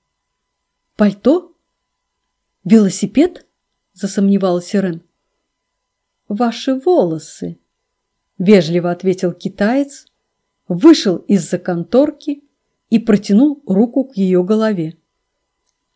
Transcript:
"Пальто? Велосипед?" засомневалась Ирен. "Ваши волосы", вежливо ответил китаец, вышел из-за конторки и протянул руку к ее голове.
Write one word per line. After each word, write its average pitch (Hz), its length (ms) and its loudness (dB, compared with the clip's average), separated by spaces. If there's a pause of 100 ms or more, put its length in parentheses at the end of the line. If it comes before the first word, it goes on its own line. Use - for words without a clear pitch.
(960)
"Пальто? 226 600 0 (1080)
Велосипед?" 214 840 2 (480)
засомневалась 196 800 -2
Ирен. 185 280 -4 (1300)
"Ваши 233 460 -2
волосы", 180 840 -2 (800)
вежливо 175 520 2
ответил 180 420 -2
китаец, 240 760 -4 (640)
вышел 196 480 2
из-за 180 420 -4
конторки 262 840 -4 (480)
и 226 80 2
протянул 220 680 0
руку 240 380 0
к - 120 -14
ее 185 260 0
голове. 196 540 -4 (1000)